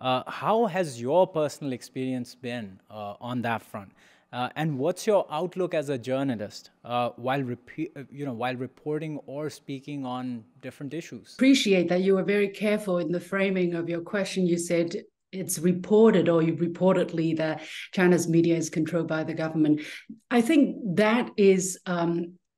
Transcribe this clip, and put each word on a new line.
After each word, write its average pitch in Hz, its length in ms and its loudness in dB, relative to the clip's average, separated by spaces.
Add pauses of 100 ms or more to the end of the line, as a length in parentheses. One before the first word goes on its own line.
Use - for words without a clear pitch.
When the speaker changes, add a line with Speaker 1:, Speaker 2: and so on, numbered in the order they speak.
Speaker 1:
Uh, 127 260 0
how 214 380 0
has 165 340 -2
your 156 280 4
personal 151 480 -4
experience 131 600 -6
been, 113 460 -10 (100)
uh, 104 300 -10
on 123 220 -4
that 113 180 0
front? 98 320 -16 (400)
Uh, 123 220 -4
and 151 240 -2
what's 170 300 -2
your 202 200 4
outlook 175 460 -4
as 147 140 -2
a 139 100 -4
journalist, 123 720 -4 (140)
uh, 120 320 -2
while 135 240 -2
repe-, 123 560 -8
uh, 139 140 -14
you 143 140 -12
know, 135 80 -6
while 123 220 -4
reporting 151 720 -8
or 143 240 -8
speaking 139 560 -12
on 123 380 -8 (180)
different 135 320 -12
issues? 131 400 -14
Speaker 2:
Appreciate 214 540 4
that 180 140 2
you 190 120 4
were 190 80 2
very 202 260 0
careful 208 500 -2
in 160 120 -4
the 175 80 -2
framing 185 560 0
of 165 140 -4
your 170 120 -4
question. 185 460 -2
You 170 100 2
said 170 380 0 (380)
it's 180 260 -6
reported 185 720 6
or 170 140 4
you 160 120 2
reportedly 165 840 0
that 156 240 -2 (300)
China's 180 360 4
media 165 280 4
is 156 140 -4
controlled 165 380 -2
by 156 160 -2
the 160 100 -6
government. 156 460 2 (500)
I 240 120 4
think 247 340 4 (200)
that 214 400 2
is, 190 500 4
um, 170 480 -2 (240)